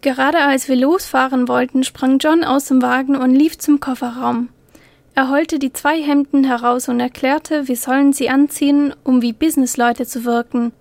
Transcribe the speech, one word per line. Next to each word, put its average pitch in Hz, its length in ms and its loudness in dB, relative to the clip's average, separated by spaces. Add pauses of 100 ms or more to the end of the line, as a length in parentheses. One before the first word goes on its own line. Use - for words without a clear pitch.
Gerade 277 380 0
als 277 300 0
wir 262 80 2
losfahren 262 720 0
wollten, 254 360 0
sprang 262 340 0
John 320 260 2
aus 277 220 0
dem 262 140 2
Wagen 254 340 0
und 254 200 2
lief 302 240 2
zum 294 200 2
Kofferraum. 240 680 -4 (680)
Er 262 140 0
holte 302 300 0
die 269 140 -4
zwei 311 300 -2
Hemden 285 420 2
heraus 247 440 -2
und 240 100 -2
erklärte, 269 720 -2
wir 247 80 -2
sollen 277 380 2
sie 247 160 -2
anziehen, 285 640 2 (100)
um 254 160 2
wie 233 140 -2
Businessleute 247 720 0
zu 233 180 -8
wirken. 233 560 -2